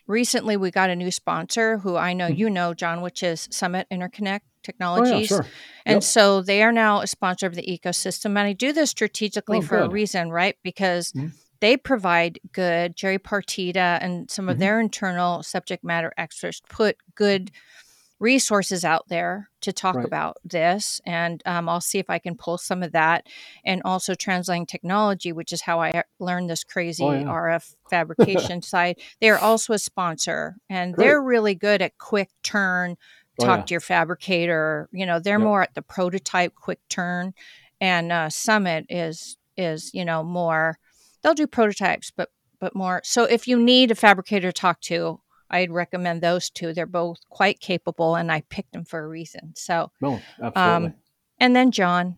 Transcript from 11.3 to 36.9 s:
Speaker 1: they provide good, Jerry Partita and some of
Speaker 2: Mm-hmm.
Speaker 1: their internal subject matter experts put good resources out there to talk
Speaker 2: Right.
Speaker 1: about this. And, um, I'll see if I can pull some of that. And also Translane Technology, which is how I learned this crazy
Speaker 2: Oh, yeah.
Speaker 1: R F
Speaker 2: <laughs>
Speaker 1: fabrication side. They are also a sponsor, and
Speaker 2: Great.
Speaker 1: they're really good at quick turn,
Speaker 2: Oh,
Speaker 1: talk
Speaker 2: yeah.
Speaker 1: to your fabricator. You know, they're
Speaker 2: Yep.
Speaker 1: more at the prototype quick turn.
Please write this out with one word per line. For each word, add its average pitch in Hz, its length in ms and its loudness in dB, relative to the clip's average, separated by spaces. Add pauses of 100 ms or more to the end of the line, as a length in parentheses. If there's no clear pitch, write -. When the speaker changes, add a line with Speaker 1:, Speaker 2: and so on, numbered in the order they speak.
Speaker 1:
they 226 160 6
provide 175 640 0 (120)
good, 175 440 0
Jerry 190 240 -2
Partita 180 800 -2
and 180 300 -6
some 190 180 -6
of 180 60 0
Speaker 2:
Mm-hmm. 127 60 -2
Speaker 1:
their 208 200 2
internal 180 640 -2
subject - 400 -8
matter 170 320 -4
experts 170 520 -8
put 214 280 0 (180)
good 196 380 0 (640)
resources 202 640 2
out 165 240 2
there 180 420 -4 (100)
to 196 120 -4
talk 185 220 -2
Speaker 2:
Right. 240 120 -2
Speaker 1:
about 156 380 -4
this. 175 600 0
And, 170 420 -4
um, 170 220 -2
I'll 170 140 -2
see - 160 -2
if 185 120 -6
I 170 80 -2
can 170 160 -8
pull 170 240 -6
some 180 240 -6
of 160 100 -6
that. 160 340 2 (380)
And 185 200 -2
also 185 300 -2
Translane 180 520 -4
Technology, 196 640 -2
which 160 200 -8
is 165 100 -6
how 170 180 0
I 165 220 0 (160)
learned 180 320 -4
this 160 140 -6
crazy 170 400 -4
Speaker 2:
Oh, 143 80 2
yeah. 139 160 -2
Speaker 1:
R 165 220 -2
F - 300 -4
Speaker 2:
<laughs> - 100 -20
Speaker 1:
fabrication 175 720 2
side. 175 360 0 (220)
They 220 80 6
are 208 100 6
also 220 360 2
a 202 40 0
sponsor, 165 800 -4 (120)
and 180 260 -4
Speaker 2:
Great. 180 100 0
Speaker 1:
they're 285 180 6
really 226 320 2
good 202 280 2
at - 160 -4
quick 202 320 -2 (120)
turn, 180 540 -2 (420)
Speaker 2:
Oh, 240 60 2
Speaker 1:
talk 185 160 4
Speaker 2:
yeah. - 60 -10
Speaker 1:
to 175 80 -4
your 165 60 0
fabricator. 170 1120 0
You 185 120 -6
know, 170 160 0
they're 202 180 0
Speaker 2:
Yep. 214 60 4
Speaker 1:
more 202 180 4
at - 120 -2
the - 80 -8
prototype 180 720 -2
quick - 340 -8
turn. 180 460 -4 (480)